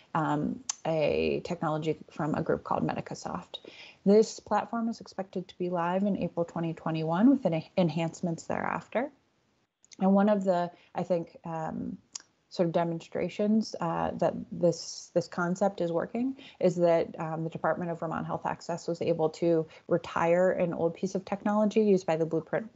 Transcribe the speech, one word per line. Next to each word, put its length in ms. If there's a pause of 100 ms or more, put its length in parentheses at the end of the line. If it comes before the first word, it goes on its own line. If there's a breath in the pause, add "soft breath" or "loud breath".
(160 loud breath)
um, 420 (260)
a 600
technology 520 (140)
from 240
a 80
group 220
called 220
Medicasoft. 760 (440 loud breath)
This 360
platform 480
is 120
expected 480
to 80
be 140
live 320
in 160
April 260
twenty 300
twenty-one 560
with 160
en-, 160 (160)
enhancements 720
thereafter. 640 (880)
And 120
one 160
of 160
the, 260 (240 soft breath)
I 100
think, 400
um, 520 (540)
sort 160
of 60
demonstrations, 1080
uh, 380
that 160 (180)
this, 600
this 120
concept 540
is 100
working 460 (240 loud breath)
is 160
that, 420
um, 260
the 60
Department 400
of 80
Vermont 280
Health 180
Access 420
was 140
able 300
to 360 (220 loud breath)
retire 600
an 240
old 200
piece 200
of 100
technology 560
used 260
by 100
the 100
Blueprint 500